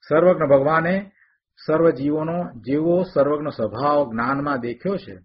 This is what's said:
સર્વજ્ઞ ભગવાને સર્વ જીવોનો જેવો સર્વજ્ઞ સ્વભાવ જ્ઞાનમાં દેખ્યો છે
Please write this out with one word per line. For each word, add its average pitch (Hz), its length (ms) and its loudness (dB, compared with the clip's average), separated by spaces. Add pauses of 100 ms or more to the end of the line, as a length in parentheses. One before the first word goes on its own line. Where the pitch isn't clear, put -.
સર્વજ્ઞ 160 380 4
ભગવાને 160 640 2 (540)
સર્વ 160 240 4
જીવોનો 156 680 -4
જેવો 156 440 0
સર્વજ્ઞ 147 440 0
સ્વભાવ 127 640 -2
જ્ઞાનમાં 135 480 -4
દેખ્યો 120 360 -6
છે 98 280 -14